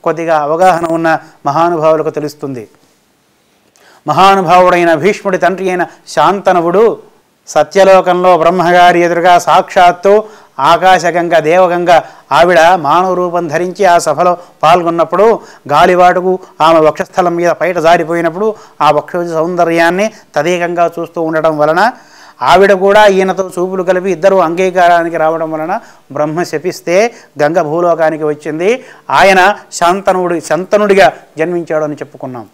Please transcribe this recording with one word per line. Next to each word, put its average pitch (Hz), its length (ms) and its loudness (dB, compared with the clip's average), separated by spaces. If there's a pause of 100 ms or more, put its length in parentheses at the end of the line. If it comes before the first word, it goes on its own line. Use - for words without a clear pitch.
కొద్దిగా 165 340 -2
అవగాహన 165 480 0
ఉన్న 165 320 -2 (280)
మహానుభావులకు 156 640 0
తెలుస్తుంది. 143 580 -10 (1400)
మహానుభావుడైన 180 880 2
భీష్ముడి 185 440 -2
తండ్రి 180 300 -2
అయిన 180 180 -4 (220)
శాంతనువుడు 180 920 0 (500)
సత్యలోకంలో 180 880 2
బ్రహ్మగారి 175 640 2
ఎదురుగా 175 380 2
సాక్షాత్తు 180 840 2 (360)
ఆకాశగంగ, 170 760 0
దేవగంగ 170 640 2 (320)
ఆవిడ 170 280 4 (140)
మానవ 175 400 0
రూపం 175 340 -4
ధరించి 175 360 -4
ఆ 175 140 4
సభలో 170 380 0 (260)
పాల్గొన్నప్పుడు, 170 760 0 (280)
గాలివాటుకు 180 720 2 (220)
ఆమె 165 200 4
వక్షస్థలం 170 560 -2
మీద 170 140 -2
పైట 170 280 -4
జారిపోయినప్పుడు, 170 760 -2 (260)
ఆ 151 100 2
వక్షోజ 170 420 -4
సౌందర్యాన్ని 170 800 0 (260)
తదేకంగా 170 640 -2
చూస్తూ 165 240 -8
ఉండటం 160 360 -2
వలన 170 340 0 (500)
ఆవిడ 185 300 4
కూడా 196 340 4
ఈయనతో 185 520 0
చూపులు 185 240 -4
కలిపి 185 280 -2
ఇద్దరు 185 260 0
అంగీకారానికి 175 800 0
రావడం 160 340 -2
వలన 160 300 -6 (320)
బ్రహ్మ 151 300 -4
శపిస్తే 175 720 -4 (280)
గంగ 165 200 0
భూలోకానికి 160 640 -2
వచ్చింది. 160 600 -4 (260)
ఆయన 190 440 2 (180)
శాంతనుడు, 180 680 -2
శంతనుడిగా 185 720 0 (260)
జన్మించాడు 160 460 -4
అని 147 100 -8
చెప్పుకున్నాం. 131 600 -14